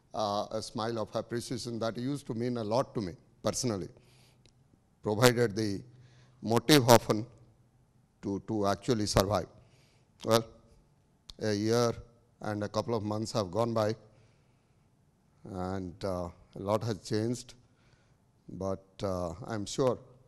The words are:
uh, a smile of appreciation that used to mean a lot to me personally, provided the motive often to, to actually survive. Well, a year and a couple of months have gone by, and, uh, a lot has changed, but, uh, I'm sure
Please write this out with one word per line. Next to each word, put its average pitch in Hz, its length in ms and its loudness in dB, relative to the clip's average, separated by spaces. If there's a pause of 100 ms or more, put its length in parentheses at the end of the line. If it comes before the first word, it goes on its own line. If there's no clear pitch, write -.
(140)
uh, 104 380 -2
a 110 100 -4
smile 113 380 -6
of 104 160 -6
appreciation 117 640 -6
that 113 180 -4
used 135 300 -6
to 135 60 -8
mean 120 240 -4
a 113 60 -4
lot 113 320 0
to 127 60 -2
me 90 120 -6 (300)
personally, 104 460 -2 (1120)
provided 113 520 4
the 101 260 -2 (600)
motive 117 480 6
often 113 360 8 (960)
to, 98 260 -4
to 104 200 -2
actually 104 380 0
survive. 98 420 2 (800)
Well, 113 200 4 (960)
a 107 120 -2
year 113 400 2 (480)
and 104 220 -6
a 101 40 -4
couple 110 260 -4
of 107 100 -4
months 107 280 -4
have 101 200 -2
gone 113 220 0
by, 110 220 0 (1500)
and, 92 480 -6 (100)
uh, 90 240 -4 (280)
a - 40 -12
lot 101 240 -2
has 113 140 -4
changed, 117 560 -4 (960)
but, 95 340 -6 (180)
uh, 90 320 -4 (140)
I'm 107 180 -6
sure 123 320 0 (300)